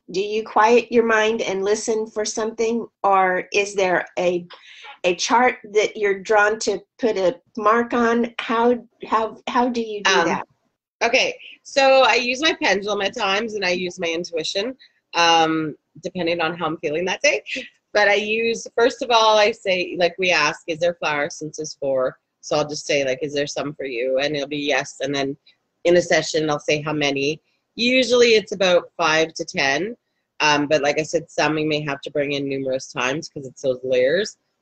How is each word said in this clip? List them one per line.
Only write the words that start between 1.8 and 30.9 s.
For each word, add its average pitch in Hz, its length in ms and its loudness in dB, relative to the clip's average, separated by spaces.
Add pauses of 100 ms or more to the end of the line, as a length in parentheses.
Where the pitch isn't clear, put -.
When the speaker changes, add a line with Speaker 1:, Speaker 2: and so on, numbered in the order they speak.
Speaker 1:
for 214 180 -6
something, 226 600 -4 (180)
or 190 500 2
is 202 220 0
there 185 300 0 (140)
a, 175 260 0 (600)
a 180 100 0
chart 247 420 2 (140)
that 202 240 0
you're 202 240 0
drawn 214 400 2
to 202 200 -2 (200)
put 220 180 0
a 175 220 0 (180)
mark 233 360 2
on? 233 460 2
How, 233 460 0 (220)
how, 220 300 -2 (100)
how 247 220 0
do 233 120 -2
you 214 220 -6
do 190 80 2
Speaker 2:
Um, 175 160 4
Speaker 1:
that? 139 160 -4 (600)
Speaker 2:
okay, 226 300 2 (300)
so 269 420 4
I 226 100 4
use 247 260 -2
my 320 200 2
pendulum 202 400 0
at 196 140 -4
times, 214 400 -2
and 196 100 -6
I 180 60 0
use 180 280 -4
my 175 100 -2
intuition, 175 680 -4 (380)
um, 160 640 2 (260)
depending 175 400 -4
on 165 160 -2
how 175 80 -4
I'm 160 120 -4
feeling 165 280 -4
that 190 160 -4
day. 294 200 0 (520)
But 208 160 4
I 208 60 4
use, 220 600 -2
first 240 260 2
of 247 100 -4
all, 220 260 6
I 208 140 4
say, 185 480 -4
like, 175 180 2
we 185 140 0
ask, 156 360 0
"Is 160 120 -6
there 175 160 0
flower 151 300 -2
essences 156 540 -10
for?" 135 380 -2 (240)
So - 160 -4
I'll 147 100 0
just 151 200 -10
say, 143 180 0
like, 131 160 -2
"Is 147 120 -6
there 147 140 -2
some 139 280 -8
for 139 100 -10
you?" 131 340 -2
And 147 160 -2
it'll 139 140 -4
be 147 80 -6
yes. 143 420 -4
And 139 160 -4
then 139 220 -4 (480)
in 175 100 6
a 175 60 6
session, 160 480 0
I'll 147 100 -2
say, 151 220 -2
"How 151 120 -4
many?" 143 480 -2 (340)
Usually 240 600 4
it's 196 160 0
about 180 460 2
five 160 380 2
to 165 100 -6
ten. 160 500 -2 (440)
Um, 147 280 4
but 151 160 2
like 147 160 0